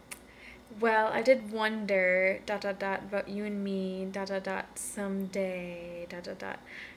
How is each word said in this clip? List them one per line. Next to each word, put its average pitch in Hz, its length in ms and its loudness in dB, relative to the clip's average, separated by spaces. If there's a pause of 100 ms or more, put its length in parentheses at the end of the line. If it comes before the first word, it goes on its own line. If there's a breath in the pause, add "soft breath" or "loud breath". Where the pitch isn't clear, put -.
(800 loud breath)
"Well, 220 340 6
I 226 100 2
did 233 280 6
wonder, 196 960 4
dot, 202 140 0
dot, 196 180 -2
dot, 196 220 -2
about 196 280 -4
you 202 160 -4
and 202 200 -2
me, 190 460 -2
dot, 196 180 -4
dot, 190 160 -2
dot, 190 220 -4 (120)
someday, 185 1300 -4
dot, 175 140 -8
dot, 185 140 -10
dot." - 200 -8 (380 loud breath)